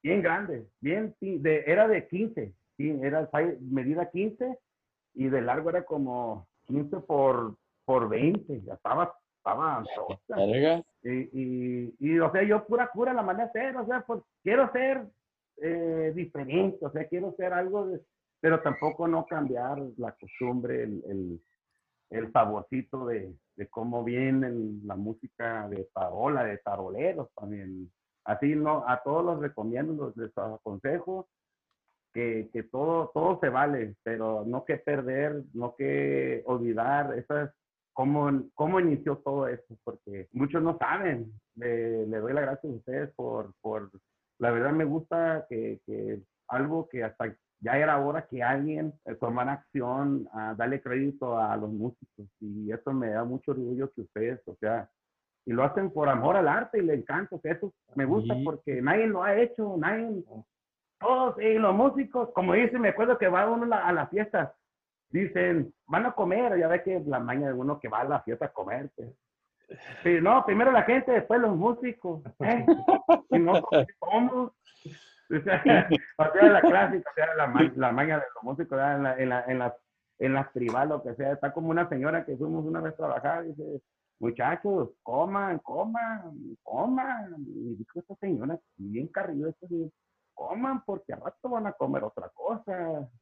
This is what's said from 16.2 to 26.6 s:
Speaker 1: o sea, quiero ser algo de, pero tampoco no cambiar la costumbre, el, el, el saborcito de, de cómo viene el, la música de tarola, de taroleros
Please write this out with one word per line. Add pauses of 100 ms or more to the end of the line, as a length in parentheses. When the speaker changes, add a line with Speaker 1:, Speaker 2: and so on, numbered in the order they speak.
Speaker 1:
o
sea,
quiero
ser
algo
de, (380)
pero
tampoco
no
cambiar (200)
la
costumbre,
el,
el, (680)
el
saborcito
de, (220)
de
cómo
viene
el,
la
música
de
tarola,
de
taroleros